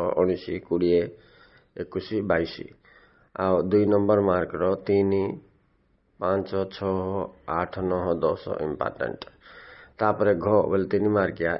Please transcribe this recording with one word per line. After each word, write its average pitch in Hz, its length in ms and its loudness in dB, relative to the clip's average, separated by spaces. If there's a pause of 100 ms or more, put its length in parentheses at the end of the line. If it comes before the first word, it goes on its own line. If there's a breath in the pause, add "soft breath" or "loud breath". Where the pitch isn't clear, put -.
(160)
ଉଣେଇଶ, 90 280 0 (240)
କୋଡ଼ିଏ, 87 340 2 (720 soft breath)
ଏକୋଇଶ, - 320 -8 (140)
ବାଇଶ। 85 320 0 (840 soft breath)
ଆଉ 92 260 2
ଦୁଇ 104 240 4
ନମ୍ବର 104 340 4
ମାର୍କର 90 540 2
ତିନି, 98 480 2 (1000)
ପାଞ୍ଚ, 95 300 0 (140)
ଛଅ, 95 300 -4 (540)
ଆଠ, 87 300 -4
ନଅ, 90 360 0
ଦଶ 76 300 -2 (160)
ଇମ୍ପୋର୍ଟାଣ୍ଟ। - 640 -6 (760 loud breath)
ତାପରେ 104 360 2
ଘ 85 120 -4 (160)
ବୋଲେ 95 220 0
ତିନି 104 240 0
ମାର୍କିଆ, 92 520 0